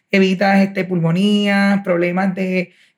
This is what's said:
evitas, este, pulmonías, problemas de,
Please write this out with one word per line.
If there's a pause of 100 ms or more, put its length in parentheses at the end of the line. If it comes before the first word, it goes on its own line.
(120)
evitas,
este,
pulmonías,
problemas
de, (260)